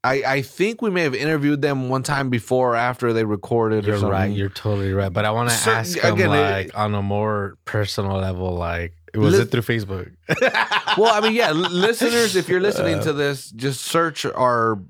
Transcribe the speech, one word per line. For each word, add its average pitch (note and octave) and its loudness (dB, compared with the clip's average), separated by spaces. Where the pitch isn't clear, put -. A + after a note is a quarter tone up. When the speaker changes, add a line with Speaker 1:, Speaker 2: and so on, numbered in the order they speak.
Speaker 1:
I, C3 2
I C3+ 0
think G#3+ -4
we A#3 0
may F3+ 0
have C#3 0
interviewed C#3+ 0
them C3+ 0
one C3 0
time C#3 -2
before B2 0
or A#2 2
after B2 0
they A2+ 2
recorded G#2+ 0
or G#2 2
Speaker 2:
You're G#2 0
right. F#2+ 2
Speaker 1:
something. G2+ 0
Speaker 2:
You're G2 -2
totally G2 -2
right. G2 0
But G#2 0
I G#2+ 2
wanna A#2 0
Speaker 1:
Cer-, A2+ 0
Speaker 2:
ask A2+ -2
them, F3 2
Speaker 1:
again, - 4
it - 4
Speaker 2:
like, G2 -2
on G#2 0
a G2+ -2
more G#2 -2
personal G2 -2
level, F#2 -2
like, E2+ -4
was C#3+ 4
Speaker 1:
Lis- G3 6
Speaker 2:
it - -12
through A#2+ 0
Facebook? G2 -4
<laughs> G#3 0
Speaker 1:
Well, A3 4
I G#3 2
mean, A3 2
yeah, A3+ 2
l-, D#3 0
listeners, G#3 2
if F3 0
you're F3+ 0
listening F#3 0
Speaker 2:
Uh, D#3 -2
Speaker 1:
to D#3 0
this, C#3+ -4
just B2 -4
search E3 0
our A#2 2